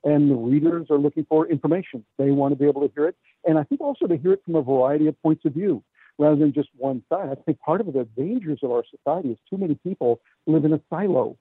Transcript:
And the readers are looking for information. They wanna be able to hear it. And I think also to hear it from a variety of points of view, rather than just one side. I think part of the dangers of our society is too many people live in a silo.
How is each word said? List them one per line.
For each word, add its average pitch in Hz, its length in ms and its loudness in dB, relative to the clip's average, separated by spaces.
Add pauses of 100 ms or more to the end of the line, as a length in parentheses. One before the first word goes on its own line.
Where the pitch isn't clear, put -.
And 147 280 4
the 131 40 4
readers 147 540 0
are 147 80 4
looking 147 280 0
for 156 200 2
information. 165 580 -4 (140)
They 139 140 2
wanna 139 240 2
be 135 100 0
able 139 220 2
to - 80 -4
hear 147 100 0
it. - 100 -2 (300)
And 156 140 2
I 151 40 -2
think - 180 -4
also 285 260 -4
to 170 100 0
hear 165 140 0
it 196 120 0
from 165 120 -6
a 151 80 2
variety 135 420 2
of 156 160 -2
points 156 240 0
of 143 80 -2
view, 165 300 -2 (340)
rather 151 200 4
than 147 160 2
just 147 220 -4
one 131 340 -6
side. 175 200 -4
I 135 60 -6
think - 240 -6
part 170 200 -2
of 190 140 -6
the 131 120 -2 (120)
dangers 175 460 -6
of 123 80 -4
our 120 180 -2
society 151 400 -4
is 113 80 -6 (100)
too 196 100 -6
many 170 180 -2
people 127 440 -2 (280)
live 156 180 2
in 156 80 4
a 151 160 -2
silo. 160 520 -2